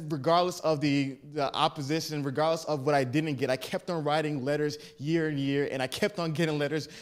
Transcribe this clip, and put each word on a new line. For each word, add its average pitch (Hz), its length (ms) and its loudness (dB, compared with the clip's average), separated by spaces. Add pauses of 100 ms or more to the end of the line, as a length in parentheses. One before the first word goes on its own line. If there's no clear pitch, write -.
(100)
regardless 170 500 2
of 156 200 2
the, 139 380 2 (140)
the 143 220 -2
opposition, 151 680 0
regardless 156 440 0
of 139 200 -2
what 147 80 4
I 139 80 4
didn't 147 320 0
get, 127 160 0
I 131 60 2
kept - 340 -6
on 160 140 -2
writing 147 400 0
letters 147 340 0 (200)
year 156 280 2
and 151 100 -2
year, 139 360 0
and 131 100 -2
I 131 60 -2
kept - 320 -2
on 165 100 0
getting 156 260 2
letters 147 320 -2 (140)